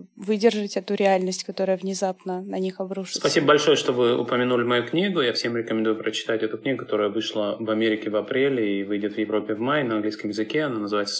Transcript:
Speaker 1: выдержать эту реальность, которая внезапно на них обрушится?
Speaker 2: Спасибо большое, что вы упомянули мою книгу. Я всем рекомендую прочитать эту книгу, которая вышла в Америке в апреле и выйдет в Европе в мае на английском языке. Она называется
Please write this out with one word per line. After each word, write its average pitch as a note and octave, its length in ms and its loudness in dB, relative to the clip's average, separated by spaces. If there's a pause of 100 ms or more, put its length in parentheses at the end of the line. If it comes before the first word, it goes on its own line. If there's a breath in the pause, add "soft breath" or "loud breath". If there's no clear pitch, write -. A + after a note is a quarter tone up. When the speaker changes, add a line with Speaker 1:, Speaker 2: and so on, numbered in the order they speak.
(160)
Speaker 1:
выдержать G#3 640 0
эту G3 180 -2
реальность, F#3+ 480 2
которая F#3+ 340 -2
внезапно F#3 640 -4
на F#3+ 180 -6
них F#3 200 -4
обрушится? F#3+ 400 -6
Speaker 2:
Спасибо D3 280 2
большое, D3 280 6
что C3+ 180 0
вы B2 260 4
упомянули B2 440 2
мою A#2+ 220 2
книгу. F3 360 0
Я A#2+ 120 2
всем A#2 240 -2
рекомендую A2 380 0
прочитать A2 480 -2
эту A2 160 -4
книгу, C3+ 200 -2
которая G#2 300 0
вышла G#2 500 -2
в A2 120 -4
Америке G#2+ 400 0
в G#2 40 0
апреле A2 680 0
и - 20 -6
выйдет G#2 320 -2
в - 40 -2
Европе G#2+ 360 -2
в G2+ 40 -6
мае C#3 240 0
на A2+ 120 0
английском G#2+ 340 -4
языке. G#2+ 340 -2
Она B2 160 -4
называется G#2 400 -2